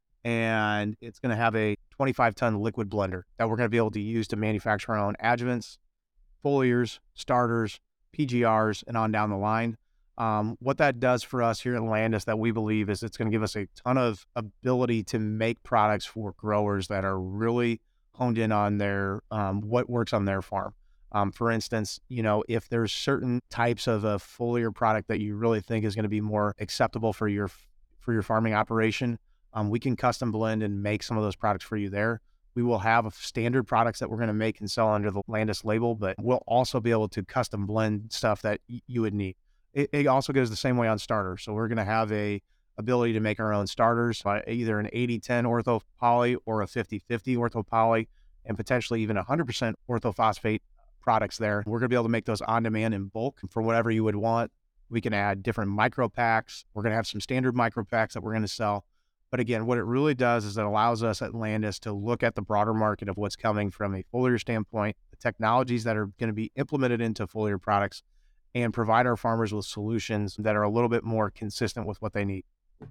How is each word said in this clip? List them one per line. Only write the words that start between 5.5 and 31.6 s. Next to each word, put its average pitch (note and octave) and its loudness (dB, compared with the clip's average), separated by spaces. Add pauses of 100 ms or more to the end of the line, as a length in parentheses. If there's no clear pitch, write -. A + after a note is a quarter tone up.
foliars, B2 2 (140)
starters, A#2 0 (320)
P D3+ -2
G A#2+ 2
Rs, A2 2
and A#2 -6
on A2 2
down G#2+ 2
the G2 -2
line. A2+ 0 (400)
Um, G#2+ 0
what C3+ 0
that C#3 2
does B2+ 4
for B2 -2
us A2+ 2
here B2 -2
at A2+ -2
Landis A2 2
that A2 0
we A2+ 2
believe G#2+ 0
is G2+ -2
it's A2 -10
gonna A2 -2
give A2 2
us G#2 -2
a G2+ -4
ton B2+ 0
of A#2 0 (100)
ability A#2+ 0
to A2+ -4
make A2 -2
products G#2+ 2
for G#2 -8
growers G#2 0
that G2 0
are F#2+ 0
really A2+ 0 (320)
honed A#2+ 0
in A2 2
on G#2 2
their, G2 -2
um, G#2 -2
what A#2 0
works A#2+ -2
on G#2 2
their G2 0
farm. G2+ -6 (380)
Um, G2+ 0
for A#2 0
instance, A2 -4 (100)
you A#2+ -4
know, G#2+ 2
if A2 -2
there's A2+ 0
certain B2+ 0
types A#2+ 0
of A2 2
a G#2 2
foliar A#2+ -2
product A2 0
that G#2+ 0
you G#2 -4
really A2+ 2
think A2 -2
is G2+ 0
gonna G#2+ 0
be G#2 0
more G#2 0
acceptable A2 0
for G#2+ -2
your, G2+ -2 (480)
for - -4
your A2 2
farming A2 0
operation, A2 0 (340)
um, G#2+ 0
we A#2 0
can B2 -2
custom B2 0
blend A2 0
and G2+ -2
make G#2 -2
some A#2 -4
of G#2+ 2
those G2+ -2
products G#2 -2